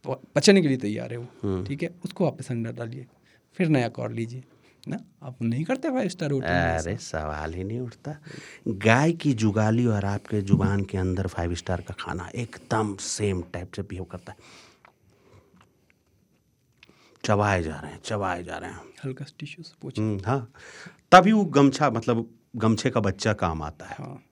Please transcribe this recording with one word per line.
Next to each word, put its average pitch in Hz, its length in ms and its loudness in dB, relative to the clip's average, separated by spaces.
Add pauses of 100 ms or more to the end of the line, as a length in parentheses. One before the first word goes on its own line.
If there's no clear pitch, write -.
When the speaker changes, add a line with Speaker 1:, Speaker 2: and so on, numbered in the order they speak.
Speaker 1:
प-, 127 140 -6 (140)
पचने 196 260 8
के 156 60 2
लिए 131 100 2
तैयार 117 340 -4
है 120 60 -8
वो, 120 100 -10 (160)
Speaker 2:
हम्म। 95 220 -2
Speaker 1:
ठीक 143 180 -6
है? 160 60 -6 (160)
उसको - 180 -2
वापस 131 280 -2
अंदर 117 200 -4
डालिए, 120 340 -10 (480)
फिर 175 140 0
नया 135 200 4
कौर 117 240 -6
लीजिए, 117 320 -8 (440)
ना? - 120 -6 (240)
आप 127 180 -12
नहीं 117 220 0
करते 262 260 -2
फाइव 254 200 0
स्टार 151 220 -4
होटल - 160 0
में 85 60 2
ऐसा? 82 360 2
Speaker 2:
अरे, 104 100 -4
सवाल 76 540 -6
ही 90 100 -8
नहीं 110 160 -6
उठता। 135 420 -12 (460)
गाय 113 440 4
की 156 220 0
जुगाली 110 520 4
और 104 200 2
आपके 101 360 -2
जुबान 98 420 2
के 98 140 -4
अंदर 92 300 0
five 85 280 -4
star 90 260 -4
का - 180 -12
खाना - 360 -8
एकदम 110 600 -4
same 98 460 -2
type 90 320 -10
से 101 80 -8
behave 92 220 -10
करता 87 280 -14
है। - 60 -20 (3000)
चबाए 101 380 4
जा 76 160 -6
रहे 76 120 -12
हैं, - 120 -16
चबाए 92 400 -4
जा 82 140 -10
रहे - 120 -10
हैं। - 100 -14 (260)
Speaker 1:
हल्का 135 200 -10
सा - 140 -20
tissue 151 240 -14
से - 180 -20
पोंछिए। 120 240 -4
Speaker 2:
हम्म, 104 200 -2
हाँ। 117 260 -2 (600)
तभी 185 200 10
वो 208 140 4
गमछा, 139 440 4
मतलब 113 400 0 (260)
गमछे 110 340 2
का 120 100 2
बच्चा 104 340 0
काम 82 280 -2
आता 76 240 -10
है, - 140 -12
Speaker 1:
हाँ। - 320 -14